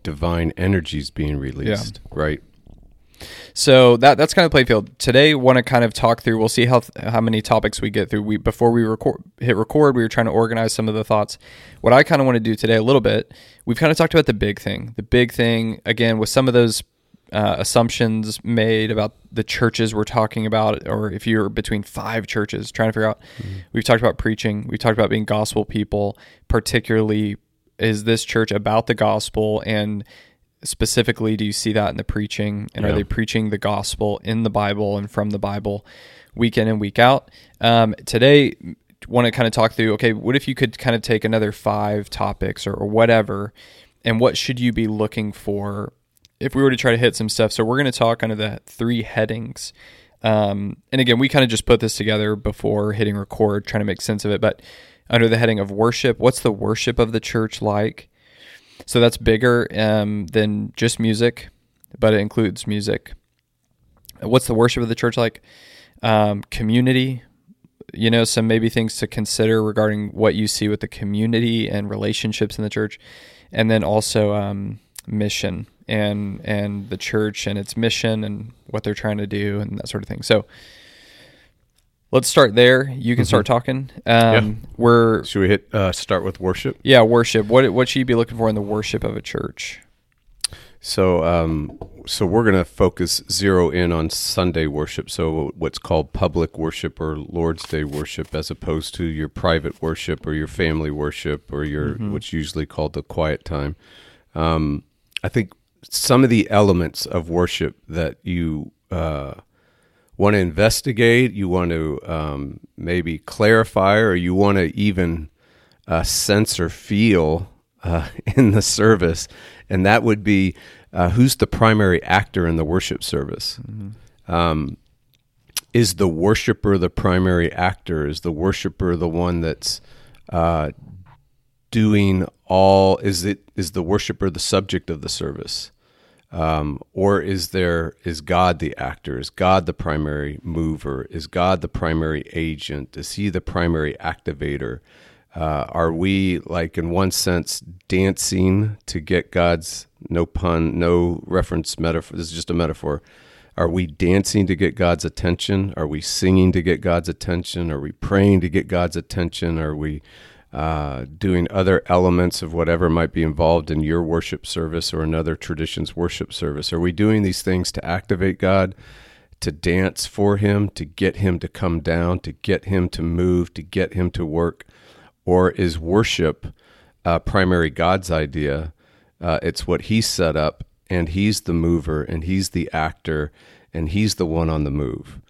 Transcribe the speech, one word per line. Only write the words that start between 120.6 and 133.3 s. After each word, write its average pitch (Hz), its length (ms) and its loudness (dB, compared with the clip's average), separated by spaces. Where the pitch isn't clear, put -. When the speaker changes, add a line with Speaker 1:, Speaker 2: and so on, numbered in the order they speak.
Speaker 1:
uh, 87 180 2
who's 123 260 4
the - 100 0
primary 107 560 2
actor 92 440 0
in 82 100 0
the 80 80 0
worship 87 380 -2
service? - 640 -6
Speaker 2:
Mm-hmm. 107 640 -14
Speaker 1:
Um, 80 440 0
is 110 220 4
the 95 140 2
worshiper 98 680 2
the 87 140 0
primary 90 640 2
actor? 87 540 -4
Is 76 140 -6
the 85 120 -4
worshiper 87 640 -2
the 85 120 -2
one 85 320 -2
that's, - 400 -6
uh, 82 420 0
doing 101 560 2
all? 95 520 6
Is 92 260 -2
it, 101 320 -4